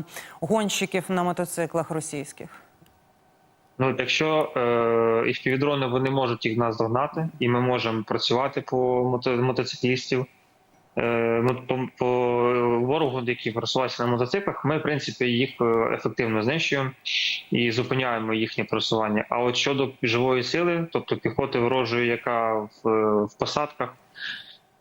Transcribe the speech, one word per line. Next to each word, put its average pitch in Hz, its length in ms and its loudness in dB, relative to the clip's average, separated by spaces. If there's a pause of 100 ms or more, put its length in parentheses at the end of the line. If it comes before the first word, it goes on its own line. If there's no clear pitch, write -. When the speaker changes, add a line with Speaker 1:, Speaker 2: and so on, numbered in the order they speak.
(420)
Speaker 1:
гонщиків 190 680 0
на 185 140 2
мотоциклах 170 680 -2
російських? 151 580 -8 (1300)
Speaker 2:
Ну, 131 220 2
якщо, 156 560 2
е, 131 40 0 (600)
F 120 280 -2
P 131 60 2
V-дрони, 139 380 0
вони 131 180 2
можуть 127 360 0
їх 113 120 0
наздогнати, 120 720 0 (100)
і 127 80 2
ми 120 140 4
можемо 117 420 0
працювати 131 580 0
по 127 420 0
мото-, 127 340 0
мотоциклістів. 127 880 0 (720)
Е, 117 460 2
ну, 123 240 0
по, 127 120 -2 (180)
по 127 100 0 (720)
ворогу, 131 420 0
який 120 300 -4
пересувається 120 540 0
на 120 60 2
мотоциклах, 131 540 0
ми, 151 120 2
в 156 40 -2
принципі, 143 440 -4
їх, 123 240 2 (120)
е, 117 320 2
ефективно 113 500 -2
знищуємо 139 480 0 (600)
і 120 200 2
зупиняємо 120 600 0
їхнє 110 300 -2
просування. 110 640 0
А 120 100 0
от 123 160 2
щодо 135 360 0 (120)
живої 123 400 2
сили, 170 480 0
тобто - 260 -2
піхоти 131 420 0
ворожої, 120 480 2
яка 117 460 0
в, 107 160 -2 (540)
в - 160 -6
посадках, 139 560 -2 (840)